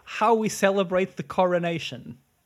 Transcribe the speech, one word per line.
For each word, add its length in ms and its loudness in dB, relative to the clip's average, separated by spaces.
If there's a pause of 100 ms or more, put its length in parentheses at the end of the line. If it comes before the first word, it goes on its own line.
How 280 2
We 160 2
Celebrate 680 0
the 60 -6
Coronation, 960 -2 (280)